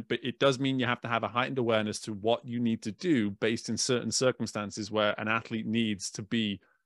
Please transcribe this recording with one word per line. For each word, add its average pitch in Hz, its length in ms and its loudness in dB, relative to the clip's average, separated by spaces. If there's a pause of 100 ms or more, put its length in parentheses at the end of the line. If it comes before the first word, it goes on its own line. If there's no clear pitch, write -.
but 120 140 0
it 120 160 -6
does 135 200 6
mean 135 200 0
you 127 60 2
have 120 160 2
to 123 80 -8
have 117 140 0
a 107 60 0
heightened 131 300 -2
awareness 110 420 2
to 113 120 -8
what 107 320 0
you 120 160 -4
need 113 220 0
to 110 100 -4
do 123 380 2
based 113 400 -2
in 110 80 -2
certain 117 320 0
circumstances 107 800 -2
where 104 280 2
an 107 100 -4
athlete 113 380 -2
needs 110 440 0
to - 120 -10
be 104 380 -2 (260)